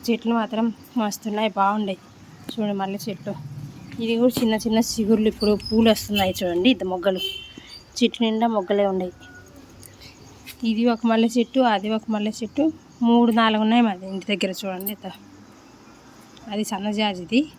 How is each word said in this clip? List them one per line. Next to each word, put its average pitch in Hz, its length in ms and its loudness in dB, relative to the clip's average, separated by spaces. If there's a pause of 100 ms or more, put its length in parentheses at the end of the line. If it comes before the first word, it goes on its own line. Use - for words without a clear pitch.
చెట్లు 226 320 0
మాత్రం 220 260 -2 (340)
మస్తున్నాయి, 214 580 -2
బాగున్నాయి. 196 400 0 (540)
చూడండి 208 300 -4
మల్లె 196 240 -6
చెట్లు, 202 280 -8 (720)
ఇది 226 160 0
కూడా 247 200 4
చిన్న 220 240 2
చిన్న 220 160 2 (100)
చిగుర్లు, 214 420 2
ఇప్పుడు 208 220 0 (120)
పూలు 220 280 4
వస్తున్నాయి. 202 460 0
చూడండి, 180 360 2
ఇది 185 160 -8
మొగ్గలు, 185 300 0 (800)
చెట్టు 233 240 2
నిండా 220 320 2
మొగ్గలే 202 360 2
ఉన్నాయి. 185 220 -4 (1600)
ఇది 220 140 2 (100)
ఒక 226 80 -4 (100)
మల్లె 226 240 4
చెట్టు, 240 260 2 (120)
అది 202 240 -2
ఒక 220 80 -6 (100)
మల్లె 208 240 -2
చెట్టు, 285 260 -2 (440)
మూడు 233 320 6
నాలుగు 220 240 2
ఉన్నాయి 233 220 4
మాది 190 260 -6
ఇంటి 190 180 -8
దగ్గర. 190 200 -2 (100)
చూడండి, 196 360 -8
ఇత-, 185 200 -14 (1400)
అది 214 180 -2
సన్నజాజిది 208 680 -2 (180)